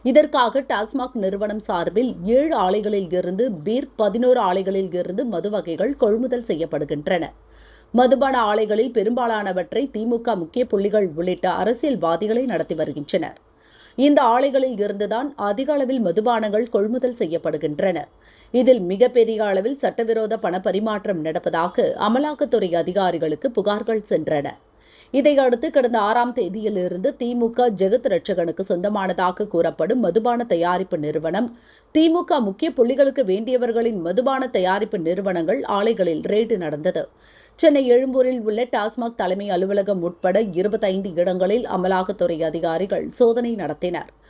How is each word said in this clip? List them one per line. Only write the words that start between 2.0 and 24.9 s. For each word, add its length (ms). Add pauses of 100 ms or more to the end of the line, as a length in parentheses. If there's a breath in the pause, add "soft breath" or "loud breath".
ஏழு 340
ஆலைகளில் 540
இருந்து 420
பீர், 440
பதினோரு 440
ஆலைகளில் 520
இருந்து 320
மது 260
வகைகள் 460
கொள்முதல் 540
செய்யப்படுகின்றன. 720 (720 soft breath)
மதுபான 460
ஆலைகளில் 520
பெரும்பாலானவற்றை 1000
திமுக 420
முக்கிய 300
புள்ளிகள் 480
உள்ளிட்ட 380
அரசியல்வாதிகளை 920
நடத்தி 300
வருகின்றனர். 600 (580 soft breath)
இந்த 280
ஆலைகளில் 640
இருந்துதான் 520
அதிக 360
அளவில் 340
மதுபானங்கள் 600
கொள்முதல் 500
செய்யப்படுகின்றன. 840 (460 soft breath)
இதில் 300
மிகப்பெரிய 640
அளவில் 400
சட்டவிரோத 540
பண 220
பரிமாற்றம் 640
நடப்பதாக 680 (160)
அமலாக்கத்துறை 680
அதிகாரிகளுக்கு 840
புகார்கள் 520
சென்றன. 400 (640 soft breath)